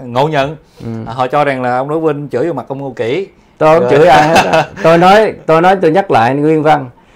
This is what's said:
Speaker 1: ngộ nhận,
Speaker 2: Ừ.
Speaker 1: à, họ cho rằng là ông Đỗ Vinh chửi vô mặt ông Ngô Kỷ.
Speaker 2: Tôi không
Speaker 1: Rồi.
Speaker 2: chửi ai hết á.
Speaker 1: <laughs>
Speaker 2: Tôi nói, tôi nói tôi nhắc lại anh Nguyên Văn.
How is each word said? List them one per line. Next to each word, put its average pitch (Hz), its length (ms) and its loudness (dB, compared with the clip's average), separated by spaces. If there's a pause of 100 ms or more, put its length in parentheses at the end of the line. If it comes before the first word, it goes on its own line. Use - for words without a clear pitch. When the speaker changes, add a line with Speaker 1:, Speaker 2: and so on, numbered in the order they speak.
Speaker 1:
ngộ 123 240 -4
nhận, 147 280 -4 (280)
Speaker 2:
Ừ. 113 60 -12 (160)
Speaker 1:
à, 113 60 -12
họ 131 140 -4
cho 147 180 0
rằng 135 180 -4
là 123 140 -2
ông 135 120 -4
Đỗ 160 120 -4
Vinh 147 320 -4
chửi 127 140 -2
vô 170 60 -4
mặt 127 160 -8
ông 135 100 -10
Ngô 139 180 -12
Kỷ. 135 300 -6 (320)
Speaker 2:
Tôi 156 220 4
không 123 80 -2
Speaker 1:
Rồi. - 100 0
Speaker 2:
chửi 160 100 4
ai 151 200 4
hết 165 240 2
á. 160 200 0
Speaker 1:
<laughs> - 100 -14
Speaker 2:
Tôi 165 160 4
nói, 190 340 4 (140)
tôi 160 160 2
nói 190 200 4
tôi 160 80 2
nhắc 190 200 0
lại 117 200 2
anh 139 120 -2
Nguyên 156 200 2
Văn. 147 240 0 (300)